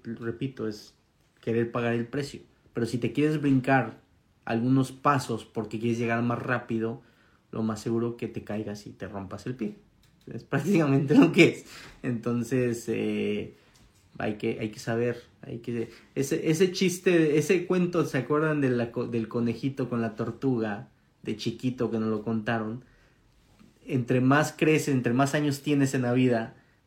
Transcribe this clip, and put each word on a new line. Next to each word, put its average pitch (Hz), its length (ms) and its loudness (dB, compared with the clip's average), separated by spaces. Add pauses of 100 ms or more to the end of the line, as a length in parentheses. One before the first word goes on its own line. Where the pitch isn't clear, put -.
repito, 117 640 -8
es 107 260 -10 (480)
querer 117 300 0
pagar 117 220 0
el 117 140 -2
precio. 139 340 -6 (320)
Pero 117 120 -2
si 117 120 -2
te 117 140 -2
quieres 151 300 2
brincar 135 580 2 (460)
algunos 127 460 2
pasos 131 520 0
porque 107 360 -8
quieres 117 200 0
llegar 117 240 0
más 117 160 -2
rápido, 117 600 -4 (500)
lo 113 120 -4
más 110 180 -2
seguro 117 340 -2
que 117 140 -8
te - 140 -10
caigas 104 440 -8
y 117 40 -16
te 98 160 -12
rompas 98 380 -10
el 127 100 -6
pie. 104 200 -6 (520)
Es - 180 -12
prácticamente 143 680 2
<laughs> - 20 8
lo 160 160 8
que 156 160 8
es. - 160 -6 (380)
Entonces, 120 840 -2
eh, 107 720 -4 (600)
hay 107 180 -4
que, 113 260 -4
hay 110 80 -4
que 107 100 -14
saber, 120 420 -2 (200)
hay - 180 -10
que, 117 300 -6 (260)
ese, 139 340 -2
ese 175 220 4
chiste, 170 640 2
ese 170 280 2
cuento, 175 400 2
¿se 135 140 -2
acuerdan 151 420 0
de 135 80 2
la 120 240 0
co-, 120 140 -4
del 117 200 -2
conejito 120 600 -2
con 120 120 -2
la 113 140 -4
tortuga 113 720 -2 (360)
de 113 120 -6
chiquito 113 560 -4
que 113 80 -2
nos 110 100 -2
lo 107 140 -2
contaron? 113 600 -4 (1040)
Entre 127 360 0
más 143 320 4
creces, 156 360 2
entre 120 240 2
más 139 200 2
años 147 280 0
tienes 139 320 2
en 131 100 0
la 120 100 0
vida, 123 420 2 (320)